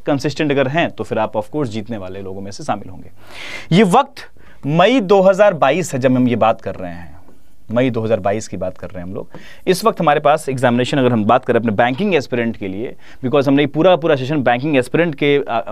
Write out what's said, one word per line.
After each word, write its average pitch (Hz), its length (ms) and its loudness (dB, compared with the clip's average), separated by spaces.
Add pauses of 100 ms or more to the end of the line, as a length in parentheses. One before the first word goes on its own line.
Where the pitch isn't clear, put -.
कंसिस्टेंट 147 440 -2
अगर 135 180 2
हैं, 147 220 0
तो - 140 -8
फिर 113 140 -4
आप 110 140 -2
of 107 120 -2
course 147 220 -4
जीतने 110 300 -8
वाले 95 260 -12
लोगों 95 180 -10
में 98 100 -12
से 151 140 -14
शामिल 110 240 -6
होंगे। - 220 -16 (640)
ये 190 100 6
वक्त 226 320 4 (520)
मई 185 340 4
दो 196 200 4
हज़ार 190 340 6
बाईस 143 400 0
है, 131 60 -2
जब 127 120 2
हम 127 160 4
ये 117 80 2
बात 110 240 2
कर 95 140 -10
रहे 87 180 -10
हैं, 85 260 -14 (520)
मई 123 200 2
दो 113 100 -2
हज़ार 107 200 0
बाईस 101 280 -2
की 101 80 -10
बात 92 220 -6
कर 90 80 -12
रहे 92 120 -12
हैं 87 100 -10
हम 95 60 -10
लोग। - 140 -10 (380)
इस 185 180 2
वक्त 170 160 2
हमारे 151 200 4
पास 147 280 2
एग्जामिनेशन, 127 500 2
अगर 123 140 4
हम 107 120 2
बात 117 200 4
करें 117 160 2
अपने 113 120 0
बैंकिंग 127 420 0
एस्पिरेंट 120 420 0
के 101 120 -8
लिए, 101 280 -8 (280)
because 131 240 2
हमने 139 140 4
ये 147 40 2
पूरा, 170 300 4
पूरा 156 200 2
सेशन 131 260 -2
बैंकिंग 127 340 2
एस्पिरेंट 151 380 0
के 143 340 2
आ-, 113 120 -2 (120)